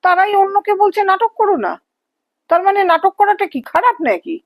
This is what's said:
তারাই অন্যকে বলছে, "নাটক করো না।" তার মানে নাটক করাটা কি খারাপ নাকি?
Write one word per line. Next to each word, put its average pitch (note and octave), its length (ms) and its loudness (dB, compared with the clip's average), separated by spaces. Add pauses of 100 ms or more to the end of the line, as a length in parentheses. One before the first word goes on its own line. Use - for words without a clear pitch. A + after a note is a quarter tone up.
তারাই F#4 300 -2
অন্যকে G4 400 0
বলছে, G4+ 300 0
"নাটক F#4+ 320 -2
করো G4+ 200 0
না।" A#3 160 -4 (760)
তার E4+ 120 2
মানে G4 220 2
নাটক F4 300 2
করাটা G4+ 320 2
কি C#4 140 -8
খারাপ A#4 400 0
নাকি? F3+ 460 -2